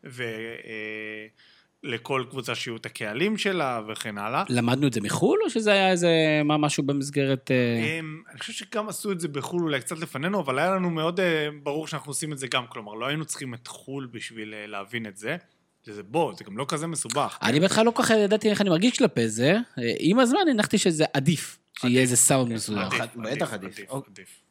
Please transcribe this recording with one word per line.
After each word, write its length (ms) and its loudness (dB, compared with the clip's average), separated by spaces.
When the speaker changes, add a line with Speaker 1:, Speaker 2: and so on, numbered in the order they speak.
Speaker 1:
ו-, 180 -10
אה, 600 -10
לכל 480 -4
קבוצה 240 -6
שיהיו 220 -8
את 100 -14
הקהלים 520 -2
שלה, 500 -2
וכן 300 -8
הלאה. 300 -2
Speaker 2:
למדנו 380 2
את 60 2
זה 80 -2
מחו"ל, 440 2
או 60 0
שזה 220 2
היה 180 6
איזה, 180 4
מה, 120 4
משהו 260 0
במסגרת, 680 0
אה? 480 2
Speaker 1:
אמ, 320 -10
אני 80 -20
חושב 140 -10
שגם 360 -6
עשו 240 -4
את 80 -2
זה 80 -4
בחו"ל 340 -4
אולי 180 0
קצת 180 -8
לפנינו, 420 -4
אבל 180 -2
היה 160 2
לנו 160 0
מאוד, 300 -2
אה, 280 2
ברור 260 -4
שאנחנו 220 -8
עושים 220 -6
את 60 -8
זה 80 -8
גם, 220 -2
כלומר, 260 -12
לא 120 -6
היינו 180 -4
צריכים 300 -10
את 120 -18
חו"ל 460 -12
בשביל, 420 -12
אה, 120 -12
להבין 400 -8
את 100 -12
זה. 200 -6
שזה, 160 -12
בוא, 320 -2
זה 100 -16
גם 140 -12
לא 100 -4
כזה 180 -4
מסובך. 560 -4
Speaker 2:
אני 180 4
בהתחלה 240 4
לא 60 6
כל 120 -2
כך 80 2
ידעתי 400 4
איך 100 2
אני 100 4
מרגיש 280 4
כלפי 300 4
זה. 240 2
אה, 460 0
עם 200 4
הזמן 220 4
הנחתי 280 2
שזה 340 4
עדיף, 460 0
שיהיה 120 2
Speaker 1:
עדיף. 80 6
Speaker 2:
איזה 160 4
סאונד 320 4
Speaker 1:
כן, 60 -2
Speaker 2:
מסוים. 240 -4
Speaker 1:
עדיף, 220 -2
Speaker 3:
חד-, 80 -4
Speaker 1:
עדיף, 180 -6
Speaker 3:
בטח 160 -2
עדיף. 260 -10
Speaker 1:
עדיף, 120 -14
Speaker 3:
אוקיי. 220 -10
Speaker 1:
עדיף. 160 -20